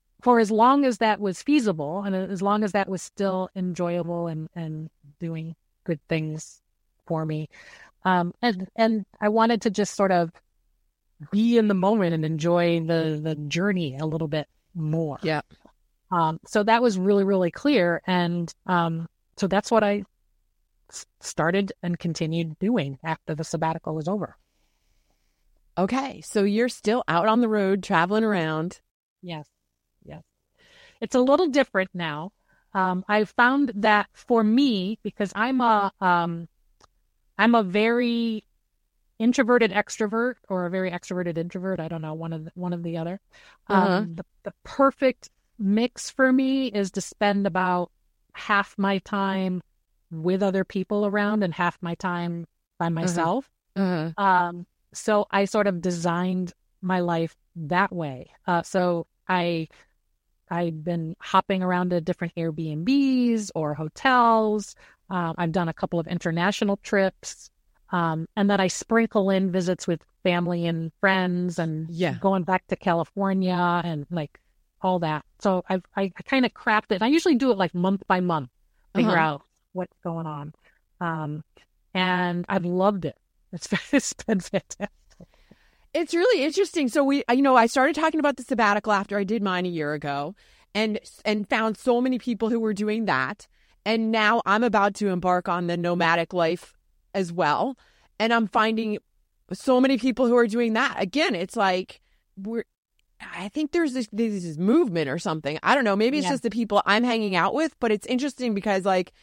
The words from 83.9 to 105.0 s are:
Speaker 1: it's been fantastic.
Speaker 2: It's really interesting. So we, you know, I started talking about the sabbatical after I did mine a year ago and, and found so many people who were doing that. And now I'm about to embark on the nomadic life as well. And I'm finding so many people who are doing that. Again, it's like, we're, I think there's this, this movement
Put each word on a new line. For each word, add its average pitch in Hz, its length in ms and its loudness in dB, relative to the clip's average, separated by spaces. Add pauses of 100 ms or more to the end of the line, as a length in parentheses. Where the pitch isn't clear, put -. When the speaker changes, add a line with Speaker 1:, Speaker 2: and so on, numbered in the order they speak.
Speaker 1:
it's - 200 2
been 208 280 -2
fantastic. - 500 -8 (1040)
Speaker 2:
It's 330 200 -2
really 359 280 4
interesting. 311 460 0
So 285 160 2
we, 277 260 2
you 254 120 4
know, 269 140 6
I 233 100 8
started 269 280 2
talking 320 260 0
about 277 180 2
the 247 40 -14
sabbatical 214 500 0
after 202 260 -2
I 202 60 0
did 202 180 -2
mine 185 240 0
a - 20 -2
year 156 240 -4
ago 147 420 -6 (400)
and, 214 240 0 (260)
and 214 260 -2
found 220 260 0
so 240 240 2
many 254 180 0
people 226 300 -2
who 226 120 0
were 220 120 0
doing 214 320 -2
that. 135 420 -2 (380)
And 220 260 0
now 220 360 2
I'm 214 180 2
about 202 320 2
to 208 120 0
embark 180 400 0
on 175 180 -2
the 175 100 -2
nomadic 170 560 0
life 175 460 -2 (360)
as 190 160 -2
well. 170 460 0 (420)
And 226 140 0
I'm 233 140 2
finding 220 520 0 (540)
so 254 300 2
many 269 160 4
people 254 280 0
who 240 100 4
are 240 100 4
doing 226 280 0
that. 262 240 -2
Again, 277 360 0
it's 175 220 -6
like, 190 440 -2 (380)
we're, 220 260 -8 (560)
I - 280 -12
think 302 240 -4
there's 330 200 2
this, 254 200 -4
this 202 440 -2
movement 185 540 2